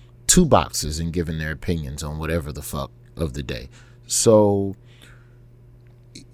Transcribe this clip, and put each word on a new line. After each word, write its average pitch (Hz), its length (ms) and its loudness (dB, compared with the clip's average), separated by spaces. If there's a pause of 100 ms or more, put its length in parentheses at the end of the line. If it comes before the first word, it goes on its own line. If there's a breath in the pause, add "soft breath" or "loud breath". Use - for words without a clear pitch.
(260 soft breath)
two 180 180 6
boxes 78 560 0
and 85 120 -4
giving 80 260 -4
their 78 140 -6
opinions 76 500 -6
on 76 160 -8
whatever 78 340 -4
the 71 80 -12
fuck 69 300 -8 (260)
of 78 160 -4
the 69 100 -10
day. 62 280 -10 (360 soft breath)
So 101 680 4 (1600 soft breath)